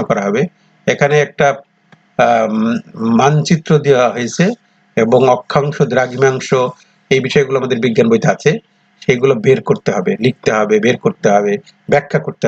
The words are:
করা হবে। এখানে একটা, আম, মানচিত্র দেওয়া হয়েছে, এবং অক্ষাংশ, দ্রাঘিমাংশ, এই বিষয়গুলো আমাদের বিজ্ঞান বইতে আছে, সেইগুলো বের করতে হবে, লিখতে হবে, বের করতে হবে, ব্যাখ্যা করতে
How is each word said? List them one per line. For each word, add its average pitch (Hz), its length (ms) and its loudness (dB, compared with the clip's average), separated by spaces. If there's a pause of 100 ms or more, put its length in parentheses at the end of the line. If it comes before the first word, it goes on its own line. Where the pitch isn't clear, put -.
করা - 240 -2
হবে। 110 140 -2 (460)
এখানে 143 340 0
একটা, 143 260 -2 (800)
আম, 113 280 0 (680)
মানচিত্র 151 600 2
দেওয়া 127 360 2
হয়েছে, 123 300 -2 (520)
এবং 117 220 4 (100)
অক্ষাংশ, 143 520 -2
দ্রাঘিমাংশ, 127 680 -2 (600)
এই 135 80 2
বিষয়গুলো 131 420 0
আমাদের 123 180 -2
বিজ্ঞান 117 300 0
বইতে 117 260 2
আছে, - 160 0 (520)
সেইগুলো 131 300 2 (120)
বের 127 160 4
করতে - 300 -4
হবে, 98 280 -2
লিখতে 123 380 -2
হবে, 107 220 0
বের 117 180 0
করতে - 320 -4
হবে, 101 240 2 (360)
ব্যাখ্যা 143 300 0
করতে - 280 -6